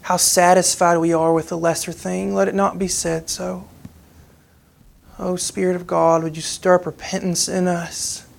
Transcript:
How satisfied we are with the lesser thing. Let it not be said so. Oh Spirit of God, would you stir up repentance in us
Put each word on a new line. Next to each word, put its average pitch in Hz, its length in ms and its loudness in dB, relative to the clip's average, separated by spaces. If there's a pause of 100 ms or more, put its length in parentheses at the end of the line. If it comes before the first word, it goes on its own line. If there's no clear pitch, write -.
How 180 160 0
satisfied 175 800 4
we 170 160 2
are 165 180 2
with 160 180 0
the 175 80 -4
lesser 165 340 -2
thing. 185 420 -6
Let 196 140 2
it 196 80 -4
not 196 240 0
be 190 80 -2
said 165 420 -4
so. 185 360 -8 (1500)
Oh 180 160 -4
Spirit 180 400 -2
of 175 100 -8
God, 165 380 2
would 160 120 -6
you 160 60 -12
stir - 340 2
up 175 120 0
repentance 180 600 -4
in 185 200 -2
us - 560 -6 (160)